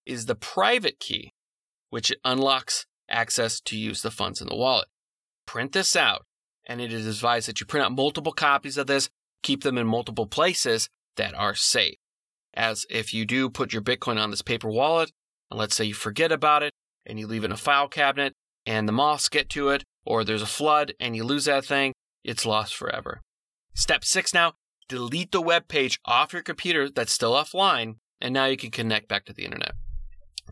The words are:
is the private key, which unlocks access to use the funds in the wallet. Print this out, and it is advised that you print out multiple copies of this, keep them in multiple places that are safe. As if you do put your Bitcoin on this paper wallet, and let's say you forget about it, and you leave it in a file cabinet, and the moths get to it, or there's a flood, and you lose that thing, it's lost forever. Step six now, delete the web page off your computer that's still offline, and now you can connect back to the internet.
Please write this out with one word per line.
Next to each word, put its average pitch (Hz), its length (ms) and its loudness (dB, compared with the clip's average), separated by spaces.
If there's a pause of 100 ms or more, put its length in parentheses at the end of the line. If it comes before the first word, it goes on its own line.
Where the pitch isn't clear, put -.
is 120 180 -8
the 120 100 0
private 214 640 0
key, - 360 -10 (560)
which 113 240 -2 (100)
unlocks 131 640 2 (240)
access 113 500 0
to - 160 -8
use 107 240 -6
the 113 100 -4
funds - 300 -6
in - 80 -10
the - 80 -4
wallet. 123 320 2 (580)
Print 127 260 -6
this 190 220 2
out, 127 300 4 (420)
and 120 140 -8
it 113 140 -6
is 110 120 -4
advised 113 400 0
that 113 140 -6
you 104 60 -8
print 147 180 0
out 113 80 2
multiple 147 400 0
copies 139 460 2
of 135 80 0
this, 139 240 2 (320)
keep 269 200 0
them 131 140 2
in 117 100 0
multiple 113 400 -2
places 127 640 0 (280)
that 101 180 -2
are 101 200 0
safe. - 420 2 (580)
As 110 340 -2
if 113 240 -4
you 113 140 -2
do 127 240 2
put 120 240 -4
your 107 80 -2
Bitcoin 117 360 -2
on 107 120 0
this 104 100 -6
paper 117 300 -4
wallet, 156 420 2 (380)
and 107 100 -6
let's 104 160 0
say 110 80 2
you 104 80 -2
forget 151 400 0
about 151 300 4
it, 147 100 -4 (320)
and 107 160 -10
you 107 60 -8
leave 110 160 -4
it 107 60 -2
in - 40 -2
a 110 60 -6
file 143 280 4
cabinet, 139 460 2 (320)
and 110 240 0
the 107 40 0
moths 147 360 2
get - 220 0
to 143 180 0
it, - 160 0 (220)
or 113 180 0
there's 107 160 0
a 107 60 -2
flood, 147 520 2
and 117 160 -4
you 113 80 -2
lose 139 220 0
that 139 220 2
thing, 139 260 2 (320)
it's 117 220 -4
lost 107 280 0
forever. - 460 -6 (580)
Step - 280 2
six - 260 0
now, 170 220 4 (340)
delete 131 440 -4
the 180 100 2
web 165 260 2
page 135 380 0
off 131 260 2
your 175 80 -6
computer 160 480 -2
that's 127 240 -2
still 120 220 2
offline, 147 640 2 (260)
and 123 100 -4
now 135 140 2
you 135 100 2
can 120 140 -10
connect 110 360 0
back 101 200 -2
to - 80 -16
the 92 100 -10
internet. - 280 -6 (800)